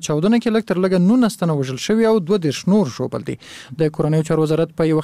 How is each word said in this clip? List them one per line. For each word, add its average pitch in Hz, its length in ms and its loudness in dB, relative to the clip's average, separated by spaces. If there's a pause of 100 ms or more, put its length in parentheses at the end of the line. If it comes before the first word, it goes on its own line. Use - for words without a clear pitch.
چاودنه 180 340 2
کې 226 160 -2
لږ 220 140 0
تر 180 140 -2
لږه 185 200 2
نولس 226 380 2
تنه 165 180 0
وژل 131 240 -4
شوي 220 260 2
او - 60 4
دوه 196 300 0
دېرش 139 120 -2 (160)
نور 196 220 2
ژوبل 123 320 -6
دي. 131 80 -6 (460)
د 156 160 0
کورنیو 156 320 0
چارو 156 160 2
وزارت 160 340 0
په 160 100 2
یوه 156 140 0